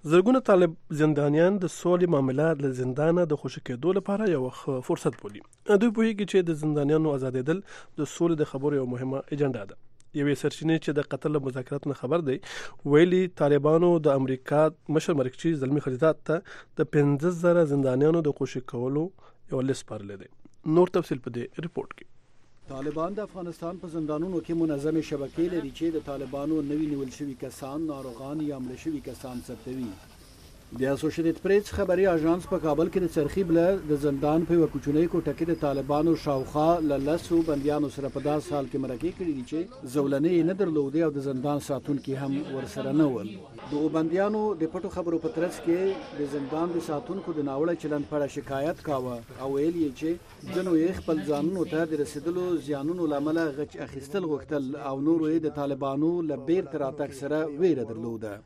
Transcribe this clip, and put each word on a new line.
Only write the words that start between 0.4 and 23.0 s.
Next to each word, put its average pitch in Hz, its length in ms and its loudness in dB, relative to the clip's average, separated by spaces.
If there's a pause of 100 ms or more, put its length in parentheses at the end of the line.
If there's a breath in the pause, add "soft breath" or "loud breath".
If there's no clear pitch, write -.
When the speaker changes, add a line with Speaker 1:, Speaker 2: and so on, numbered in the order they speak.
Speaker 1:
طالب 180 280 6 (240)
زندانیان 151 640 4
د 175 120 -2
سولې 180 400 2
معامله 135 320 2 (160)
له 143 60 0 (100)
زندانه 151 540 2
د 143 100 0
خوشي - 180 -8
کېدو 131 380 -2
لپاره 202 320 -2
یو 151 100 2 (180)
ښه 131 300 -4
فرصت 160 340 -2
بولي. - 200 -14
دوی 208 540 4
پوهیږي 220 340 2
چې 196 80 4 (100)
د 160 140 -2
زندانیانو 151 540 2
آزادېدل 131 440 -2 (380 loud breath)
د 151 160 -2
سولې 170 260 2
د 147 120 2
خبرو 143 260 0
یوه 127 160 -2
مهمه 135 260 -4 (140)
اجنډا 131 380 0
ده. - 40 -16 (440)
یوې 143 220 2
سرچینې 156 420 2
چې - 140 0
د - 20 4 (120)
قتل 151 240 -2
له 139 140 0
مذاکراتو 143 420 -6
نه 127 80 -8
خبر 151 300 0
دی، 131 80 0 (560 loud breath)
ویلي 180 280 8 (220)
طالبانو 151 480 6 (160)
د 139 140 6
امریکا 131 420 2 (340)
مشر 156 240 2
مرکچي 160 400 0
زلمي 139 240 0
خلیزاد 143 460 2
ته 170 100 -2 (380 loud breath)
د 151 160 0
پنځه 143 320 4 (160)
زره 170 320 6
زندانیانو 143 520 4
د 143 140 -2
خوشي 131 320 -6
کولو 135 320 -2 (480 soft breath)
یو 131 160 0
لیست - 180 -4
سپارلی 101 360 -12
دی. - 100 -20 (420)
نور 180 220 6
تفصیل 156 260 -2
په 120 140 -8
دې 139 300 -8
رپورټ - 300 -8
کې. - 140 -20 (580)
Speaker 2:
طالبان 151 460 -4